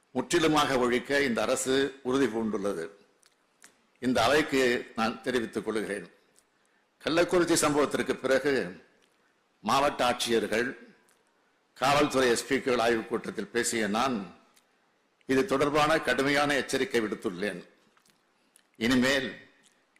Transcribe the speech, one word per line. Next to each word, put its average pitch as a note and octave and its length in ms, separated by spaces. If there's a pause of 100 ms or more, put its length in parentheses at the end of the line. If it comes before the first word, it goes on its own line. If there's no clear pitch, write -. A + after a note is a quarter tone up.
(160)
முற்றிலுமாக D3 680
ஒழிக்க B2 440
இந்த A2+ 180
அரசு C3 300 (320)
உறுதி C3 260
பூண்டுள்ளது. G2+ 520 (1160)
இந்த B2 160 (100)
அவைக்கு C#3+ 340 (360)
நான் A2+ 180 (100)
தெரிவித்துக் A2+ 420
கொள்கிறேன். G2+ 400 (960)
கள்ளக்குறிச்சி E3 600
சம்பவத்திற்கு C3+ 600
பிறகு C3+ 300 (1080)
மாவட்ட C#3 460
ஆட்சியர்கள், A#2 580 (1120)
காவல்துறை C3+ 520
எஸ் A2+ 160
பிக்கள் B2 360
ஆய்வுக் A2+ 260
கூட்டத்தில் G2+ 440
பேசிய A#2 320 (100)
நான் B2+ 200 (1120)
இது C3+ 200
தொடர்பான D3 420 (140)
கடுமையான C#3+ 540
எச்சரிக்கை B2 420
விடுத்துள்ளேன். G2 580 (1300)
இனிமேல் C3 420 (720)